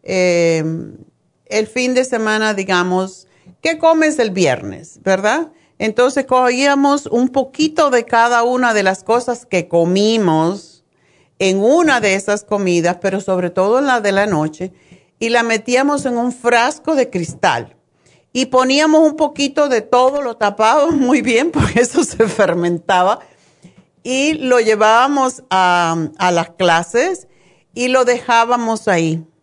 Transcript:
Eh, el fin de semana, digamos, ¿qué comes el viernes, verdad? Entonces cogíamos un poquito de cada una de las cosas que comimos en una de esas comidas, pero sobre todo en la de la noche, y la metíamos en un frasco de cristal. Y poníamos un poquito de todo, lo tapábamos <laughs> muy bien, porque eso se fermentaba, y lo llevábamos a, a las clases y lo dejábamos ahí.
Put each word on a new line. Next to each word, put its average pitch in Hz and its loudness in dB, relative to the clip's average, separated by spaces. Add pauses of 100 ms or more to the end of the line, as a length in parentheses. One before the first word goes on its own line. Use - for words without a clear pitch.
Eh, 170 0 (800)
el 214 -4
fin 254 -2
de 254 2
semana, 220 -2
digamos, 185 -2 (360)
¿qué 320 -2
comes 320 2
el 220 0
viernes, 143 -4
verdad? 208 -2 (260)
Entonces 247 0
cogíamos 277 0
un 247 0
poquito 294 -2
de 240 0
cada 233 2
una 247 0
de 208 2
las 190 -2
cosas 240 -2
que 175 -4
comimos 180 0 (540)
en 190 0
una 277 2
de 202 2
esas 202 -2
comidas, 180 -2
pero 190 -4
sobre 180 -4
todo 196 0
en 285 -2
la 247 0
de 208 -2
la 196 0
noche, 160 -4 (480)
y 226 -4
la 233 0
metíamos 247 0
en 247 -2
un 240 -2
frasco 247 0
de 254 0
cristal. 156 -4 (560)
Y 254 -2
poníamos 277 2
un 302 2
poquito 285 -2
de 247 0
todo, 254 2
lo 240 -6
tapábamos 226 2
<laughs> - 0
muy 254 2
bien, 247 0
porque - 0
eso 254 0
se - 0
fermentaba, 180 0 (840)
y 269 -2
lo 254 0
llevábamos 233 2
a, 175 0 (100)
a 180 0
las 165 -2
clases 190 -2 (460)
y 247 -4
lo 254 2
dejábamos 233 0
ahí. 165 0 (180)